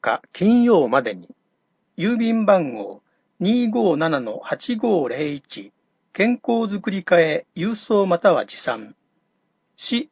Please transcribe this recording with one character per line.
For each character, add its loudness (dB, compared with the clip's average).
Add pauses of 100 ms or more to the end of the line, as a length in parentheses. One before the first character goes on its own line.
日 -2 (120)
金 4
曜 4
ま 2
で -6
に、 -18 (680)
郵 -2
便 0
番 2
号 -12 (400)
二 2
五 2
七 0
の -10
八 -6
五 0
零 -6
一、 -14 (400)
健 2
康 -2
づ -6
く -4
り -6
課 6
へ 0 (100)
郵 -4
送 0
ま 2
た 4
は 0
持 -16
参。 -8 (840)
市 -6